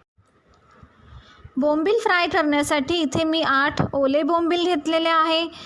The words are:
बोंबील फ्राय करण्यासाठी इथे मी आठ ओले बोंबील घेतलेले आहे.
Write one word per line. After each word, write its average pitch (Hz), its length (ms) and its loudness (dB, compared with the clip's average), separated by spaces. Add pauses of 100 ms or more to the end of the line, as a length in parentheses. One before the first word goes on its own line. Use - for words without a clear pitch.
(1600)
बोंबील 302 460 2
फ्राय 359 240 2
करण्यासाठी 294 680 0
इथे 320 300 0
मी 320 180 0
आठ 277 520 0
ओले 277 280 2
बोंबील 339 420 0
घेतलेले 330 440 0
आहे. 330 380 2 (200)